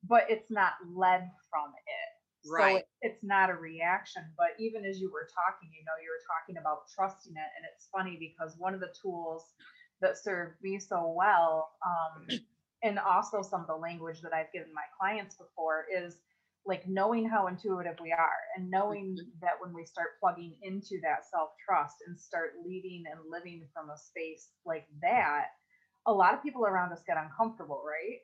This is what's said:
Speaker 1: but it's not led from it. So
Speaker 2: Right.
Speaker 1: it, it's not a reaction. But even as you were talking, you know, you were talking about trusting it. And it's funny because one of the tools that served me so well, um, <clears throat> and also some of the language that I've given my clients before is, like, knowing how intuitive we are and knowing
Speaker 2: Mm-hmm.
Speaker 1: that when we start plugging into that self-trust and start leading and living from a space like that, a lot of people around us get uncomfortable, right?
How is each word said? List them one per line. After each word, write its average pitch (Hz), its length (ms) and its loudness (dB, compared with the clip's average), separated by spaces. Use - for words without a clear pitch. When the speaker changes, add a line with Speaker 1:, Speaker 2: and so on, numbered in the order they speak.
Speaker 1:
but 233 220 10
it's 220 200 2
not 202 240 4
led 185 340 4
from 147 260 -4
it. - 720 -12
So 151 60 -8
Speaker 2:
Right. 190 240 6
Speaker 1:
it, 185 80 0
it's - 240 -4
not 190 240 6
a 180 60 0
reaction. 165 680 -2
But 170 200 4
even 220 280 -4
as 196 160 -4
you 190 100 -4
were 156 240 -8
talking, 185 420 -2
you 156 60 -20
know, 160 180 -6
you 165 80 -14
were 160 220 -8
talking 170 300 -6
about 151 340 -2
trusting 190 380 -4
it. 156 240 -10
And 160 160 -16
it's - 180 -20
funny 190 260 -4
because 160 400 -10
one 185 160 -4
of 190 60 -8
the 180 220 -8
tools 165 420 -6
that 185 180 2
served 175 440 -4
me 190 180 -4
so 170 320 -2
well, 165 600 4
um, 160 400 -2
<clears throat> - 280 -14
and 202 160 2
also 196 420 2
some 190 180 -4
of 165 80 -10
the 160 80 -2
language 165 460 -8
that 185 100 -8
I've 160 220 -2
given 160 200 -10
my 156 140 -8
clients 202 380 -2
before 160 580 -2
is, 175 260 -4
like, 185 220 -4
knowing 220 400 2
how 208 200 2
intuitive 180 540 -4
we 165 100 -2
are 165 260 4
and 185 140 -6
knowing 196 480 0
Speaker 2:
Mm-hmm. 175 240 -14
Speaker 1:
that 175 180 2
when 180 140 -10
we 165 120 -10
start 165 340 -6
plugging 170 420 0
into 196 400 -8
that 156 240 -2
self-trust 165 680 -2
and 175 140 -14
start 165 320 -4
leading 180 440 -10
and 160 220 -14
living 170 420 -12
from 156 160 -12
a 151 80 -12
space 160 520 -12
like 160 200 -4
that, 170 460 4
a 226 80 6
lot 196 200 8
of - 100 -2
people 247 220 -2
around 180 260 2
us 170 160 -10
get 170 100 2
uncomfortable, 156 680 -2
right? 160 380 -6